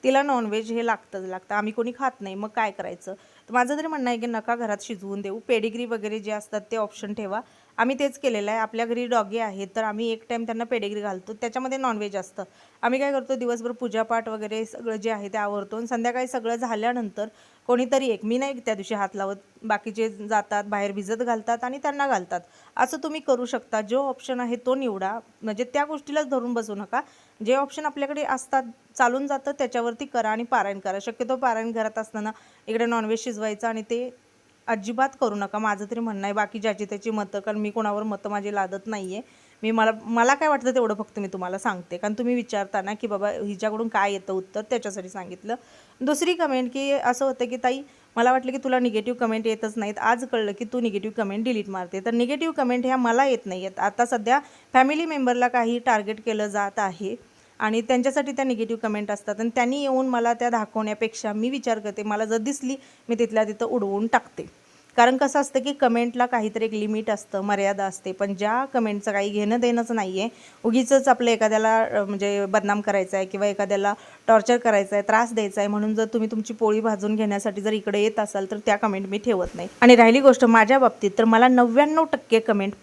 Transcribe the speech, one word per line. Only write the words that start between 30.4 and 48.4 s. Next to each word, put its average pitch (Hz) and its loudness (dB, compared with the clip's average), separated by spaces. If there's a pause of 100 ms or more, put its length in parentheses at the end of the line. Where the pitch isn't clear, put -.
पारायण 202 0
करा. 190 -4
शक्यतो 233 -4
पारायण 233 -2
घरात 220 -4
असताना 214 -6 (360)
इकडे 226 0
नॉनव्हेज 226 0
शिजवायचं 214 -4
आणि 220 -2
ते 240 -4 (540)
अजिबात 226 0 (120)
करू 220 0
नका, 202 -4
माझं 208 -2
तरी 233 -6
म्हणणं 214 -4
आहे. 202 -2
बाकी 208 -2
ज्याची 208 -2
त्याची 208 -8
मतं, 208 -4
कारण 208 -6
मी 208 -2
कोणावर 208 -2
मतं 208 -6
माझी 202 -4
लादत 196 -4
नाहीये. 202 -8 (420)
मी 220 0
मला, 220 4 (120)
मला 233 4
काय 302 2
वाटतं 262 2
तेवढं 233 2
फक्त 208 -10
मी 202 -4
तुम्हाला 185 -6
सांगते, 180 -6
कारण 208 -2
तुम्ही 240 0
विचारता 208 -2
ना 196 -6
की 220 -6
बाबा 208 -2
हिच्याकडून 214 -4
काय 202 0
येतं 190 -6
उत्तर, 190 -4
त्याच्यासाठी 208 -6
सांगितलं. 185 -10 (460)
दुसरी 302 2
कमेंट 262 -2
की 277 -2
असं 262 0
होतं 262 -2
की 240 -6
"ताई, 254 -2 (340)
मला 233 4
वाटलं 254 2